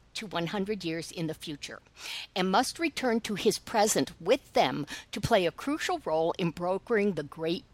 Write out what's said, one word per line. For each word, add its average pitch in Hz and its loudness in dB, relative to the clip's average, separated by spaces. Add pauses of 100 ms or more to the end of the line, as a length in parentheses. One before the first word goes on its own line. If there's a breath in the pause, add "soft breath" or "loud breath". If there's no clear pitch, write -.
(160)
to 220 -8
one 170 -2
hundred 196 -2
years 160 -4
in 165 -4
the 156 -2
future - -10 (560 loud breath)
and 185 2
must 226 2
return 247 2
to - -4
his 196 2
present 208 2
with 233 0
them 147 2 (260 loud breath)
to 220 -8
play 202 4
a 160 2
crucial 320 -4
role 160 2
in 170 0
brokering 190 0
the 151 -6
Great 160 -4 (100)